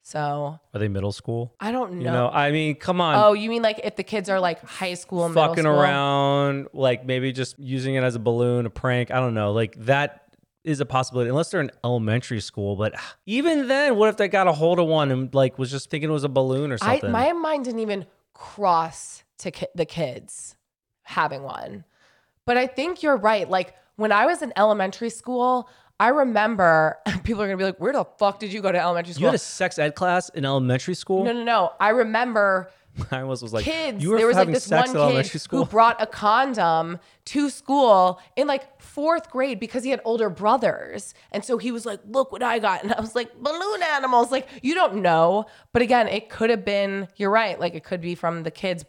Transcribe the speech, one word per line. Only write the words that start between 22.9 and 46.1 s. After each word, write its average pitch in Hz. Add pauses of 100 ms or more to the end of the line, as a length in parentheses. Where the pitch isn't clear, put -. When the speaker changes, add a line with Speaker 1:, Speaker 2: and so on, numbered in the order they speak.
Speaker 1:
you're 285
right. 202
Like, 185 (200)
when 214
I 208
was 339
in 247
elementary 208
school, 247 (320)
I 214
remember, 208 (140)
<laughs> 185
people 214
are 202
gonna 196
be 190
like, 185
"Where 180
the 214 (120)
fuck 202
did 208
you 214
go 190
to 175
elementary 170
Speaker 2:
You 160
had -
Speaker 1:
school?" 254
Speaker 2:
a -
sex -
ed 151
class 180
in 139
elementary 135
school? 190
Speaker 1:
No, 233
no, 233
no. 220
I 202
remember 220 (280)
Speaker 2:
<laughs> -
I 131
almost 131
was 110
like, 110
Speaker 1:
kids, 294
Speaker 2:
"You 170
were 220
Speaker 1:
there 226
was, 233
like, 269
Speaker 2:
having 165
Speaker 1:
this 170
Speaker 2:
sex 202
Speaker 1:
one -
Speaker 2:
in 254
Speaker 1:
kid - (100)
Speaker 2:
elementary -
school?" -
Speaker 1:
who 175
brought 226
a 220
condom 208 (260)
to 285
school 208 (160)
in, 277
like, 277
fourth 320
grade 262
because 233
he 262
had 269
older 226
brothers. 208 (180)
And 208
so 240
he 220
was 233
like, 208
"Look 262
what 214
I 233
got." 196
And 208
I 220
was 220
like, 233
"Balloon 359
animals." 262
Like, 262 (140)
you 294
don't 359
know. 180 (260)
But 240
again, 240
it 208